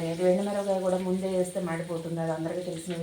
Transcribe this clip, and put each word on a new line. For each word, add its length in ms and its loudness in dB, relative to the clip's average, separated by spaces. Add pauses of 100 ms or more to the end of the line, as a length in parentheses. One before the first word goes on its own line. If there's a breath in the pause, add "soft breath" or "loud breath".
అనేది, 300 -2
ఎండుమిరపకాయ 560 2
కూడా 180 2
ముందే 320 0
వేస్తే 220 0 (100)
మాడిపోతుంది, 560 -4
అది 120 0
అందరికీ 340 -2
తెలిసిన 320 -6